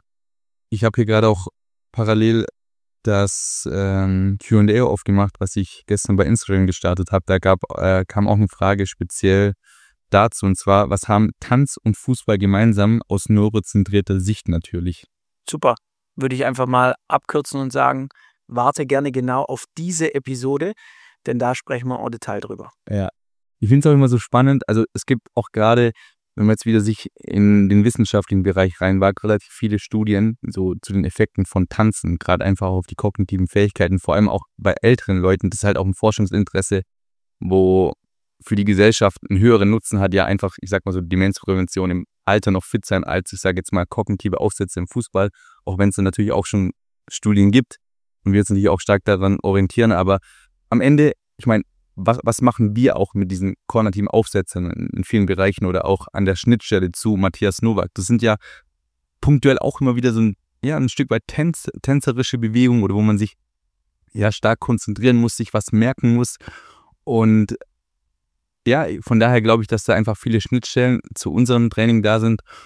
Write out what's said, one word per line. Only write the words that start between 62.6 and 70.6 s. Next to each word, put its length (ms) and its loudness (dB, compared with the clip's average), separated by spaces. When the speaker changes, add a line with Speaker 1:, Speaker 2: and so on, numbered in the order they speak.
Speaker 1:
oder 100 0
wo 80 0
man 160 2
sich 160 -4
ja 180 0
stark 280 -2
konzentrieren 580 0
muss, 200 0
sich 180 -8
was 160 -2
merken 420 2
muss. 220 -2
Und 520 2
ja, 180 2
von 180 0
daher 220 4
glaub 200 2
ich, 60 -6
dass 180 -4
da 80 0
einfach 240 0
viele 240 -2
Schnittstellen 580 -2